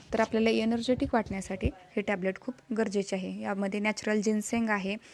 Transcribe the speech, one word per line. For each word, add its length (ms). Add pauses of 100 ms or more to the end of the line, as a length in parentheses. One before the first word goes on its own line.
(140)
तर 60
आपल्याला 300
energetic 640
वाटण्यासाठी 540
हे 340
tablet 400
खूप 360
गरजेचे 380
आहे. 260
यामध्ये 380
natural 420
ginseng 480
आहे, 260 (180)